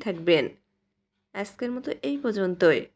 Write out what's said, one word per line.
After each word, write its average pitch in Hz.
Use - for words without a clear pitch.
থাকবেন। 165
আজকের 214
মতো 262
এই 285
পর্যন্তই। 180